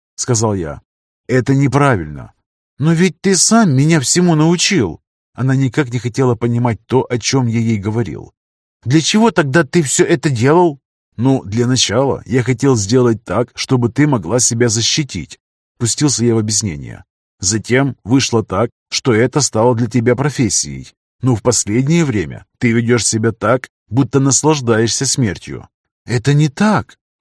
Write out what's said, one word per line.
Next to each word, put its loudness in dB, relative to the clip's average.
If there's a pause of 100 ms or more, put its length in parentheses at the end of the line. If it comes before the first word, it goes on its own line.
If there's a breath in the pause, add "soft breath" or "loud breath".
(160)
сказал -2
я. -8 (460)
«Это 0
неправильно». 0 (440)
«Но 2
ведь 0
ты 0
сам 2
меня 4
всему 2
научил». 0 (320)
Она -2
никак 0
не -4
хотела 0
понимать -2
то, 0
о -2
чём 0
я 0
ей 0
говорил. -6 (500)
«Для 2
чего 2
тогда 2
ты 0
всё 0
это 0
делал?» 2 (360)
«Ну, 0
для -2
начала 0
я 0
хотел 2
сделать 2
так, -4
чтобы 0
ты 2
могла 0
себя 0
защитить». -4 (400)
Пустился 0
я 2
в 2
объяснение. -4 (360)
«Затем 0
вышло 0
так, -2 (200)
что -2
это 2
стало 2
для -2
тебя 0
профессией. -4 (280)
Но 2
в -6
последнее 0
время -4 (140)
ты 0
ведёшь 0
себя -2
так, -2 (240)
будто 0
наслаждаешься 0
смертью». -4 (380)
«Это 0
не 2
так», — 0 (240)